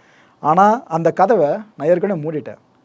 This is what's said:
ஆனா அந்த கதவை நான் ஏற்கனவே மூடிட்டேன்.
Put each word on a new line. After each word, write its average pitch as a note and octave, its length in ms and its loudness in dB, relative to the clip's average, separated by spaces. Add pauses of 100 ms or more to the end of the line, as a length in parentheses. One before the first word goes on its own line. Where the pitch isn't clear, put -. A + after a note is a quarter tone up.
(500)
ஆனா F3+ 160 4 (300)
அந்த E3 220 0
கதவை F#3 320 2 (280)
நான் C#3+ 140 -2
ஏற்கனவே F3+ 300 -2
மூடிட்டேன். D3 380 -10 (260)